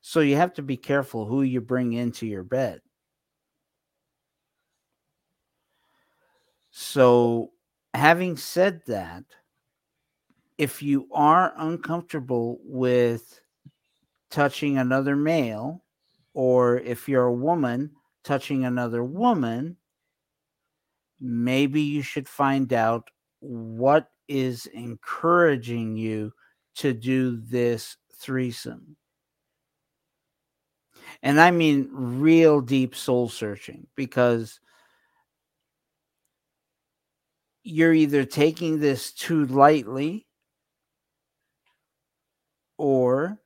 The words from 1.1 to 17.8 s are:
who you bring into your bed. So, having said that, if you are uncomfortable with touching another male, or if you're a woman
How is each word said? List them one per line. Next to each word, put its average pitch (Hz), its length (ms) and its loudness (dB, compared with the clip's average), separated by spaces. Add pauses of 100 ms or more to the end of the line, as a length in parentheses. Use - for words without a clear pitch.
who 131 160 -2
you 127 200 -2
bring 123 320 -2
into 117 340 -6
your 98 160 -8
bed. 120 380 -4 (4000)
So, 120 800 4 (420)
having 165 440 2
said 180 500 -2
that, 92 360 -10 (1300)
if 143 240 -4
you 139 320 -2
are 160 440 4
uncomfortable 131 1040 -6
with 123 760 0 (920)
touching 143 480 0
another 135 380 0
male, 143 680 -2 (500)
or 127 460 4
if 120 280 -8
you're 131 180 2
a 123 80 2
woman 139 580 -2 (320)